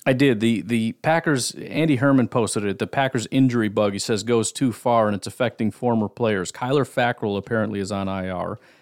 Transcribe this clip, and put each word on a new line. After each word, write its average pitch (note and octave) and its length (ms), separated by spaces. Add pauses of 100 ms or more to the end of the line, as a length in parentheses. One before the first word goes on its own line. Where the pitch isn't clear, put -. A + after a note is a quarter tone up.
I C#3 100
did. B2 260
The, A2+ 240
the A2+ 300
Packers, D#3 600
Andy D3+ 440
Herman C3 320
posted G#2+ 360
it, G2 140
the G#2 80
Packers C3 420
injury A#2+ 400
bug, G2+ 240
he G2 60
says, G#2 240
goes A2+ 280
too C3 220
far, A#2 340
and G#2 80
it's - 120
affecting A#2 420
former A2+ 400
players. G#2 420
Kyler C3 380
Fackrell A#2+ 480
apparently G#2+ 420
is G2 120
on G2 180
I F#2+ 200
R. F2+ 280 (240)